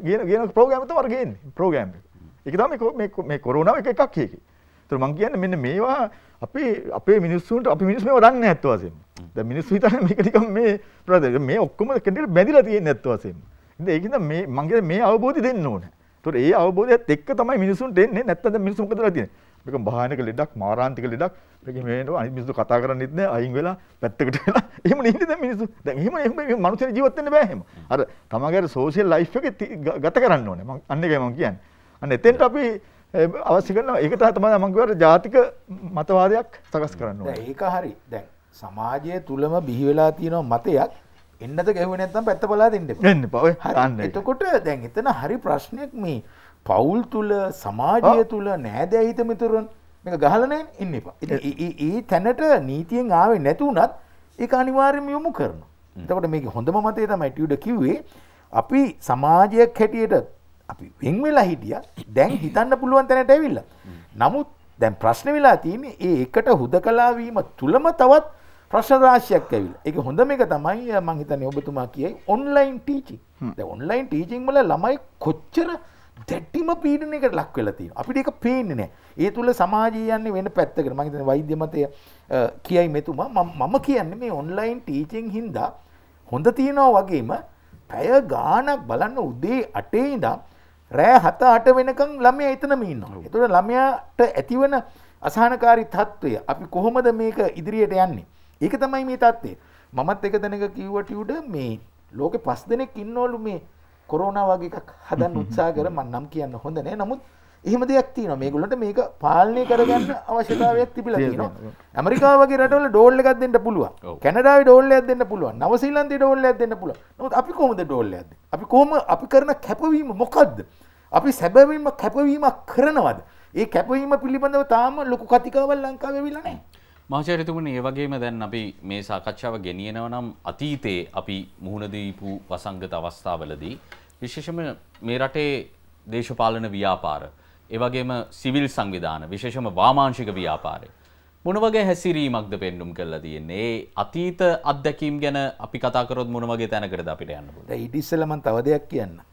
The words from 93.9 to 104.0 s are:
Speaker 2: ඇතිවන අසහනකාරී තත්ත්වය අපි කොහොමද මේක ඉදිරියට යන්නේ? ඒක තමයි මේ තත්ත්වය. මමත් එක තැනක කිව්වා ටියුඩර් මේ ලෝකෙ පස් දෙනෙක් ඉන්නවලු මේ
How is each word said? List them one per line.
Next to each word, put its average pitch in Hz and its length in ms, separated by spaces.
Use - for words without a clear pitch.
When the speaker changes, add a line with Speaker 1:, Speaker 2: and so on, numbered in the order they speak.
Speaker 2:
ඇතිවන 269 500
අසහනකාරී 233 720
තත්ත්වය 175 420
අපි - 240
කොහොමද 240 400
මේක 220 280
ඉදිරියට 190 420
යන්නේ? 175 280
ඒක 151 180
තමයි 269 260
මේ 254 120
තත්ත්වය. 233 400
මමත් 175 320
එක 202 160
තැනක 202 320
කිව්වා 202 300
ටියුඩර් 214 440
මේ 127 320
ලෝකෙ 147 260
පස් 135 300
දෙනෙක් 247 280
ඉන්නවලු 240 420
මේ 214 240